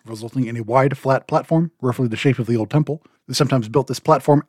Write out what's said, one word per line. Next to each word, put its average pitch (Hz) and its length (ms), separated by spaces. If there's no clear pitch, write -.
resulting 117 400
in 117 120
a 117 60
wide, 131 340
flat 135 300
platform, 160 440
roughly 127 260
the 110 100
shape 135 200
of 113 100
the 117 100
old 110 120
temple. 151 320
They - 60
sometimes 127 360
built 131 180
this - 120
platform 147 500